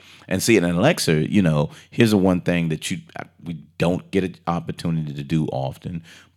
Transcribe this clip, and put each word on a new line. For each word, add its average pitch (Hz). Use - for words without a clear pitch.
And 92
see, 117
in 87
Alexa, 85
you 98
know, 78
here's 113
the 107
one 92
thing 85
that 80
you, 90
we 85
don't 85
get 95
an 92
opportunity 82
to 71
do 78
often, 73